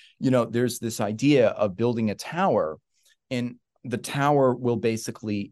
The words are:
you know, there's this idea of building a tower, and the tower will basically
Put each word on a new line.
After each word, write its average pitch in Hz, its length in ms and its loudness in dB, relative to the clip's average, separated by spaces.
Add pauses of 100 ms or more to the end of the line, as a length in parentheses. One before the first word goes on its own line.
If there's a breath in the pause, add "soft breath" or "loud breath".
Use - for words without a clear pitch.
(180 loud breath)
you 131 120 0
know, 123 140 4
there's 113 340 -2
this 117 220 -6
idea 113 480 4
of 98 260 -2
building 113 360 -2
a 98 40 -2
tower, 120 640 -2 (520 soft breath)
and 120 240 -4 (300)
the 123 120 -6
tower 139 580 2
will 120 220 -2
basically 107 760 -4